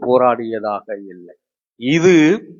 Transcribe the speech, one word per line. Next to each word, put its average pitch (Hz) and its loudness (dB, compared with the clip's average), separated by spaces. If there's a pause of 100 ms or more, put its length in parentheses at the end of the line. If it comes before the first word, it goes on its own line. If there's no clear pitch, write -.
போராடியதாக 113 -2 (160)
இல்லை. 90 -20 (420)
இது 165 2 (140)